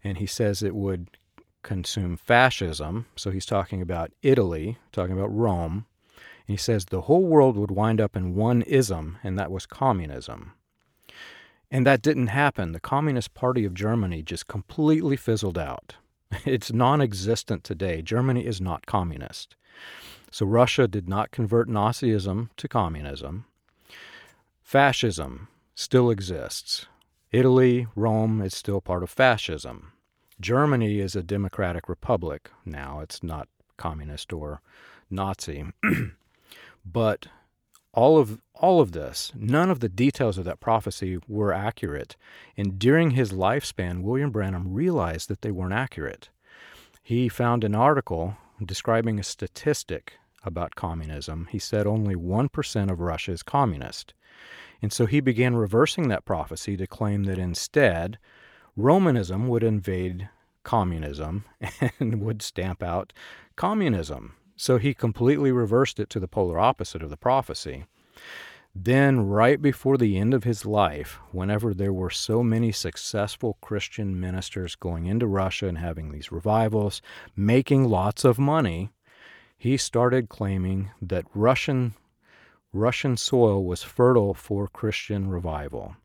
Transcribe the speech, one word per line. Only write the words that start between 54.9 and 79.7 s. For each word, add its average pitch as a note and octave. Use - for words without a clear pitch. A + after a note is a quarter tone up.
so A#2+
he C#3+
began B2
reversing A#2
that G2
prophecy F2
to F#2
claim G#2
that F#2+
instead F2+
Romanism A#2+
would A#2
invade F#2+
communism E2
<laughs> -
and A2+
would A2
stamp F2+
out F2
communism. G2
So B2+
he B2+
completely C3
reversed A#2+
it G2+
to G#2
the F2+
polar F2
opposite G2+
of D2
the D2
prophecy. G2
Then, C3
right B2
before C3+
the G#2+
end A2+
of A2+
his A#2
life, F2
whenever G#2
there G2
were F#2
so A2+
many A2+
successful G#2
Christian G2+
ministers F#2
going E2+
into A2+
Russia F#2+
and E2+
having D#2+
these D2
revivals, G#2+
making B2+
lots G#2
of B2
money, B2+
he C3